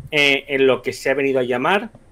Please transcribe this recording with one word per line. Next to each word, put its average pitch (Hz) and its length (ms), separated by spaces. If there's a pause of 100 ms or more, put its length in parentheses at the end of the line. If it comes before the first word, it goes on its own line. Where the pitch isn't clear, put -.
(100)
eh, 143 380
en 135 180
lo 127 160
que 127 100
se - 180
ha 135 40
venido 139 260
a 127 40
llamar, 156 460 (220)